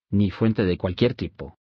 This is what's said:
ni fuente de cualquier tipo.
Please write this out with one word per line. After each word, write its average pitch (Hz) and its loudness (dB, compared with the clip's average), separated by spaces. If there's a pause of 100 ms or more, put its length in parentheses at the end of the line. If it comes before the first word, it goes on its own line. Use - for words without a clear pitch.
(100)
ni 101 2
fuente 110 0
de 90 2
cualquier 107 0
tipo. - -10 (220)